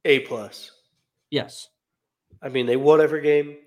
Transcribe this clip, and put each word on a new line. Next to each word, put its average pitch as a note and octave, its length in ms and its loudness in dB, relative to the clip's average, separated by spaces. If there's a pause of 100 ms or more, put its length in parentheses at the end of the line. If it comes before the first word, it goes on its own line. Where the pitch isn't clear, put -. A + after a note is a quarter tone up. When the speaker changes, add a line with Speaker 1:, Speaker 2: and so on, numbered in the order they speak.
Speaker 1:
A C#3+ 180 4
plus. - 500 -14 (580)
Speaker 2:
Yes. - 400 -10 (720)
Speaker 1:
I C3+ 80 -12
mean, B2+ 160 -2
they A#2+ 100 -2
won D3 260 4
every D3+ 200 -2
game. D3 340 0 (120)